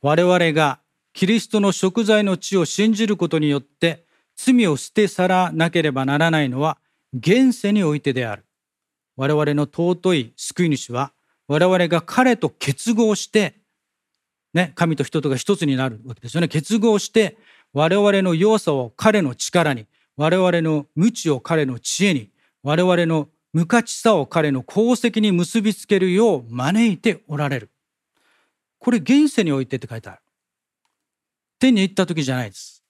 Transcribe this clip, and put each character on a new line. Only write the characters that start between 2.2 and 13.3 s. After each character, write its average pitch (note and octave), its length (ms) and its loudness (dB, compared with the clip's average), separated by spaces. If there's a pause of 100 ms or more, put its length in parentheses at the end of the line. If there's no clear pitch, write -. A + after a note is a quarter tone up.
の F#3+ 140 -2
地 - 180 -4
を F3 80 2
信 G#3+ 300 0
じ G#3+ 120 -2
る G3+ 120 -2
こ E3+ 100 -2
と D#3+ 100 -2
に D3+ 120 0
よ C#3+ 80 0
っ C3+ 40 -6
て - 420 -4 (320)
罪 B3 300 2
を D3 120 0
捨 - 140 -12
て G#3 160 2
去 F#3 200 -2
ら F#3 240 2
な D#3+ 180 0
け E3+ 120 0
れ D3+ 100 0
ば C3 140 -4
な C#3+ 100 0
ら E3 140 2
な D#3 120 0
い C3+ 60 -2
の B2+ 120 -6
は D#3 180 -4 (340)
現 A3+ 400 2
世 G3+ 200 -2
に G#3 120 2
お D3+ 100 0
い C#3+ 60 -4
て C3+ 140 -2
で B2 120 -4
あ G#2+ 80 -8
る。 - 100 -20 (720)
我 C#3 160 -2
々 D3+ 200 0
の D3 120 0
尊 F3 500 -2
い A#2+ 220 -4
救 - 280 -4
い E3+ 60 0
主 B2+ 220 -6
は C3 200 -6 (360)
我 D#3 160 2
々 F3+ 240 2
が E3 120 0
彼 B3+ 360 2
と D#3+ 120 -2
結 - 460 -4
合 A3 200 2
し - 120 -8
て、 G3+ 280 0 (1000)